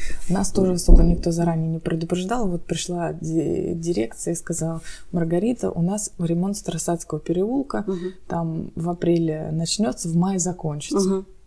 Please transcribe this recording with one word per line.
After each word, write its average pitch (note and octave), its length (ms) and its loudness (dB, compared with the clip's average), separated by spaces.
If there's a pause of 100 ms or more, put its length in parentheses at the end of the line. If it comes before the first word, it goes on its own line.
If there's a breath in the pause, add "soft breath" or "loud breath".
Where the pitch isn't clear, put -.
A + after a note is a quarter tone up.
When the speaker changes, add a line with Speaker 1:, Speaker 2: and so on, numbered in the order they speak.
(300 loud breath)
Speaker 1:
Нас G3 200 2
тоже F#3+ 220 2
особо E3+ 300 10
никто E3+ 280 4
заранее E3 380 0
не D#3+ 100 -2
предупреждал. F3+ 720 -2
Вот F3 160 -2
пришла E3+ 480 -4
ди-, D#3+ 600 -2
дирекция F3 580 -4
и E3 40 -4
сказала: E3 440 -6 (320 loud breath)
«Маргарита, F3+ 580 0
у E3+ 120 -2
нас G3 360 -2
ремонт F3 380 0
Старосадского E3 640 -6
переулка, G#3+ 640 -2
Speaker 2:
Мгм. F#3 260 -6 (160)
Speaker 1:
там E3 480 -4
в E3+ 120 -4
апреле E3 640 0
начнётся, E3+ 560 -2
в E3 80 2
мае F#3+ 220 2
закончится». F3 680 -2
Speaker 2:
Мгм. F#3+ 200 0 (200)